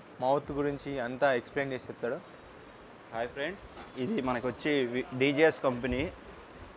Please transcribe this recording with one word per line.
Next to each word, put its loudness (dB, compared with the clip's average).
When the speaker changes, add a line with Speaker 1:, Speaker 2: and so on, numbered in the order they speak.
Speaker 1:
మౌత్ 2
గురించి -2
అంతా 2
ఎక్స్‌ప్లెయిన్ 0
చేసి -6
చెప్తాడు. -4
Speaker 2:
హాయ్ -2
ఫ్రెండ్స్, -6
ఇది 0
మనకు 0
వచ్చి 2
వి-, -2
డీజేఎస్ 6
కంపెనీ 0